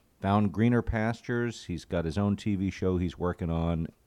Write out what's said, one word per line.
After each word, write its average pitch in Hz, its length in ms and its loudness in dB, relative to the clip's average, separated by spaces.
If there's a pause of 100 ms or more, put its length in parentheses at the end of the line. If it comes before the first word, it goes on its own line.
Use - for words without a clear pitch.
(200)
found 101 320 2
greener 117 280 4
pastures. 117 840 -4
He's 85 200 -6
got 85 200 -2
his 80 120 -2
own 101 200 2
T 104 180 -2
V 95 160 0
show 92 280 0
he's 87 200 -2
working 87 320 -2
on. 82 380 0 (180)